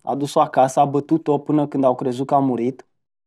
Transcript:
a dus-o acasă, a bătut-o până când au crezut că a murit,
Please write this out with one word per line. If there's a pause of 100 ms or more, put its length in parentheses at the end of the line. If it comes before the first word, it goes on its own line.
a
dus-o
acasă,
a
bătut-o
până
când
au
crezut
că
a
murit, (400)